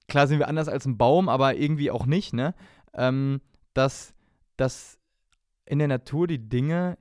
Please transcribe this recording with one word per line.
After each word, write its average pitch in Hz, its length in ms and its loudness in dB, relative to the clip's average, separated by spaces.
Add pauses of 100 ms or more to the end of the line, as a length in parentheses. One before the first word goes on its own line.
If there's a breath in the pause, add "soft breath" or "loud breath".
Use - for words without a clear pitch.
klar 143 180 4
sind 147 120 2
wir 143 100 0
anders 156 200 -2
als - 180 -6
ein 127 100 -2
Baum, 147 320 4
aber 131 280 2
irgendwie 147 340 -2
auch 120 160 -4
nicht, 170 260 0
ne? 135 220 -2 (400 loud breath)
Ähm, 135 460 0 (340)
dass, - 400 0 (420)
dass - 420 -4 (680)
in 143 120 -2
der 151 100 2
Natur 143 380 -2
die 123 220 -6
Dinge 165 520 -2